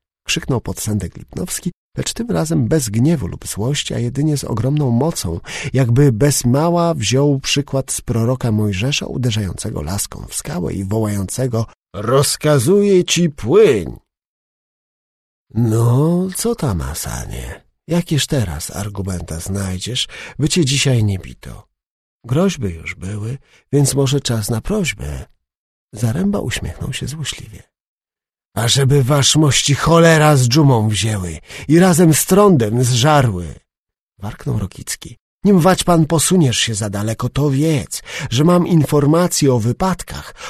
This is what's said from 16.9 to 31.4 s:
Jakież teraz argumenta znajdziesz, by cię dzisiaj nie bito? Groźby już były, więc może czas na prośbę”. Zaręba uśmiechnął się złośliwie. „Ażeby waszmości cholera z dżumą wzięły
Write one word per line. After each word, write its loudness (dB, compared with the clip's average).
Jakież 0
teraz -4
argumenta -8
znajdziesz, -6
by 0
cię 2
dzisiaj 2
nie 0
bito? -18
Groźby -2
już -10
były, -8
więc 2
może 0
czas -4
na -2
prośbę”. -4
Zaręba -2
uśmiechnął -6
się -8
złośliwie. -12
„Ażeby 2
waszmości 2
cholera 6
z 4
dżumą 4
wzięły -4